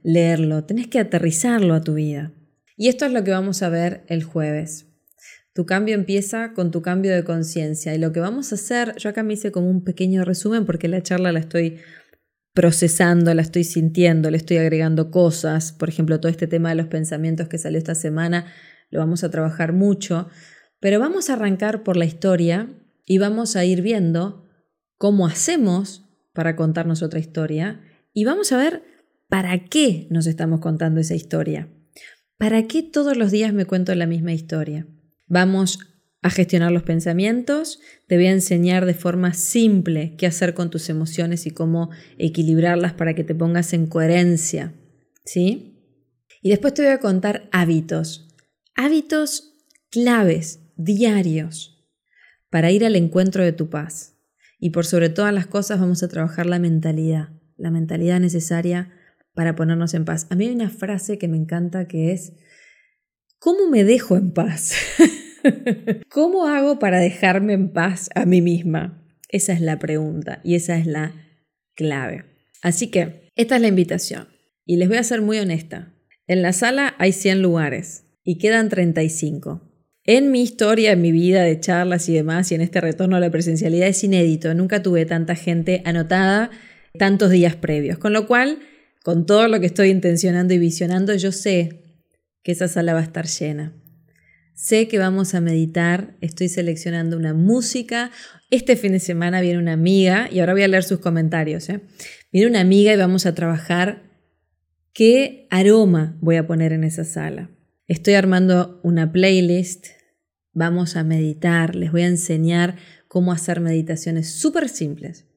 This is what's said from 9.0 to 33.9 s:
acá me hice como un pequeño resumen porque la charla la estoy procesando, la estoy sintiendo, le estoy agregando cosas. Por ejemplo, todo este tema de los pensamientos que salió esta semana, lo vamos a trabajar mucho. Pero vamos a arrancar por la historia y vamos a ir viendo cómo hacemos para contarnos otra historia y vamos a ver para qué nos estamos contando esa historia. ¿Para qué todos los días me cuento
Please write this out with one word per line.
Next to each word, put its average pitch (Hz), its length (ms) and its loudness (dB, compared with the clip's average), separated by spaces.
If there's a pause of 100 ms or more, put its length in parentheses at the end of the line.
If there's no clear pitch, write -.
acá 220 100 -6
me 214 120 -4
hice 214 180 -6
como 180 180 -2
un 185 140 0
pequeño 185 420 -2
resumen 208 400 -2
porque 170 220 -4
la 180 160 -2
charla 180 280 -2
la 165 80 -2
estoy 165 400 -4 (760)
procesando, 170 760 4
la 160 80 2
estoy 165 240 -2
sintiendo, 165 680 2
le 160 60 0
estoy 160 200 0
agregando 160 540 0
cosas. 160 600 0
Por 170 160 -6
ejemplo, 160 300 0
todo 165 120 -2
este 165 160 -4
tema 165 220 -2
de 165 60 -2
los 160 120 -2
pensamientos 160 640 -4
que 170 100 -8
salió 160 180 -6
esta 165 180 -4
semana, 170 520 -4 (420)
lo 156 100 -6
vamos 165 240 -2
a 170 60 -2
trabajar 160 440 -4
mucho. 185 560 0 (500)
Pero 202 200 0
vamos 339 300 -2
a 269 40 0
arrancar 214 500 -2
por 185 140 0
la 165 80 2
historia 170 640 0 (360)
y 185 120 2
vamos 214 400 -2
a 180 80 0
ir 180 160 2
viendo 190 640 -2 (520)
cómo 202 300 2
hacemos 196 760 -2 (280)
para 165 220 -2
contarnos 160 480 -2
otra 160 160 -6
historia 160 640 -6 (320)
y 208 100 -2
vamos 311 300 0
a 247 40 2
ver 320 260 -2 (440)
para 185 380 -2
qué 240 440 0
nos 165 160 0
estamos 160 360 -2
contando 160 400 0
esa 160 120 -2
historia. 160 540 -4 (680)
¿Para 220 300 2
qué 320 160 -2
todos 285 340 0
los 214 140 2
días 214 220 0
me 196 120 0
cuento 185 300 -2